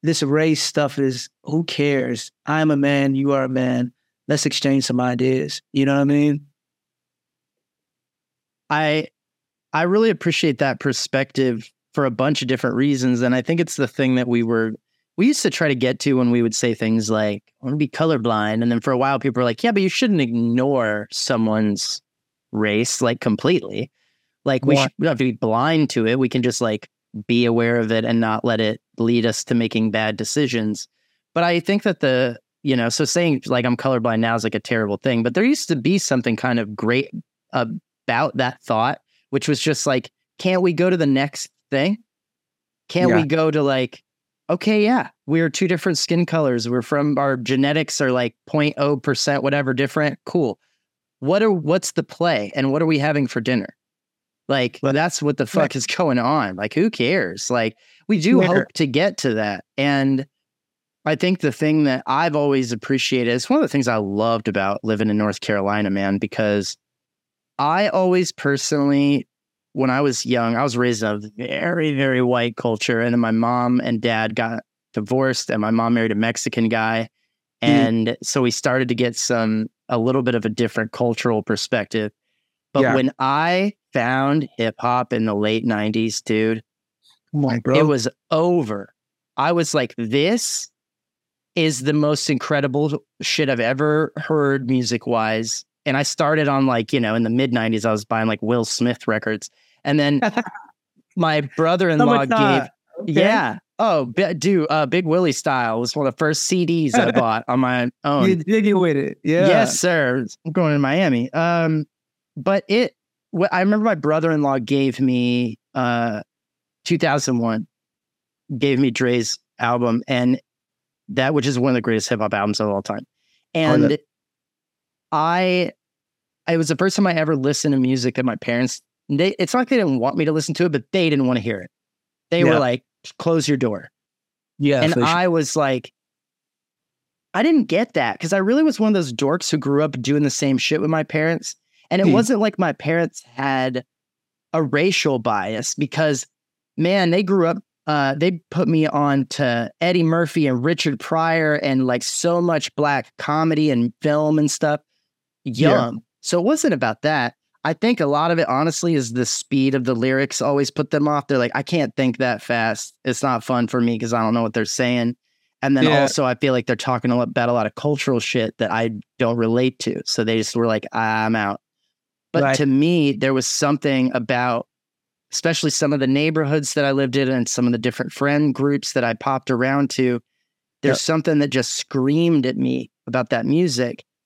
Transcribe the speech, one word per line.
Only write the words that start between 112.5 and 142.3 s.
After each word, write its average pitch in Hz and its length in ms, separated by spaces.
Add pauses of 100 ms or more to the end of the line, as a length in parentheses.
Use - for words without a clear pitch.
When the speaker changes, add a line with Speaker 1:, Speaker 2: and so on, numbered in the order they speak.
Speaker 2:
it, 226 260 (420)
wh-, 185 140
I 180 100
remember 208 240
my 214 100
brother-in-law 151 640
gave 135 400
me, 123 580 (180)
uh, 117 460 (640)
two 170 120
thousand 139 420
one, 113 280 (920)
gave 135 220
me 135 120
Dre's 123 460 (220)
album, 120 480
and 127 320 (680)
that, 131 240
which 139 140
is 131 120
one 131 120
of 127 40
the 117 60
greatest 110 280
hip 113 100
hop 107 140
albums 104 260
of 107 100
all 101 140
time. - 220 (500)
Speaker 1:
Oh, 156 200
yeah. 147 120
Speaker 2:
And 147 100 (1160)
I, 175 600 (800)
it 165 80
was 160 120
the 160 60
first 185 200
time 202 120
I 170 80
ever 156 200
listened 139 380
to 135 60
music 127 360
that 127 100
my 117 100
parents, 123 460 (280)
they, 170 300
it's 180 140
not 254 80
like 247 80
they 262 80
didn't 143 220
want 139 180
me 156 80
to 160 60
listen 156 240
to 180 100
it, 165 60
but 139 200
they 175 180
didn't 139 180
want 123 100
to 107 60
hear 104 160
it. 87 120 (600)
They 170 120
were 165 100
Speaker 1:
Yeah. 156 60
Speaker 2:
like, 127 240 (340)
"Close 165 300
your 143 100
door." 110 320 (680)
Speaker 1:
Yeah, 143 240
Speaker 2:
And 160 100
Speaker 1:
for 123 80
sure. 147 60
Speaker 2:
I 175 220
was 160 260
like, 135 380 (1400)
I 202 100
didn't 311 220
get 202 280
that 117 260
'cause 165 140
I 196 60
really 240 240
was 294 160
one 220 100
of 214 60
those 147 180
dorks 139 380
who 160 60
grew 139 260
up 143 180
doing 147 220
the 139 60
same 135 280
shit 151 240
with 156 80
my 156 140
parents. 160 520 (360)
And 180 100
it - 60
Speaker 1:
Hmm. - 60
Speaker 2:
wasn't 226 260